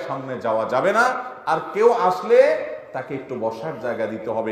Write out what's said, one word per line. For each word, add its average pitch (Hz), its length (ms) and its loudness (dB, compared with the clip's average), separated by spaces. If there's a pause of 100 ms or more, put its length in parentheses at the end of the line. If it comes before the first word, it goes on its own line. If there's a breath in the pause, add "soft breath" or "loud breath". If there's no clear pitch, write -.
সামনে 135 260 -8 (120)
যাওয়া 110 180 2 (100)
যাবে 143 240 2
না। 240 80 4 (460)
আর 160 80 0 (140)
কেউ 220 160 6 (180)
আসলে 220 300 2 (580)
তাকে 131 240 -8
একটু - 140 -10 (100)
বসার 117 320 -4 (100)
জায়গা 113 280 -2
দিতে 110 220 -6
হবে, 110 160 -2